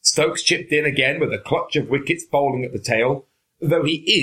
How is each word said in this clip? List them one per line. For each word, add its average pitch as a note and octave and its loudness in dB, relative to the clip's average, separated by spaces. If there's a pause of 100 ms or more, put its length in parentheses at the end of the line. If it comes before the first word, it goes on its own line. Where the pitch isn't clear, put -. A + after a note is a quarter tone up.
Stokes D#3+ 0
chipped - 0
in D3+ 2
again C3+ 0
with C#3 0
a G#2+ -4
clutch E3 -4
of C#3+ -2
wickets C#3+ -2
bowling C3+ 0
at B2 -10
the B2+ -6
tail, B2 0 (360)
though D#3 2
he D#3 0 (260)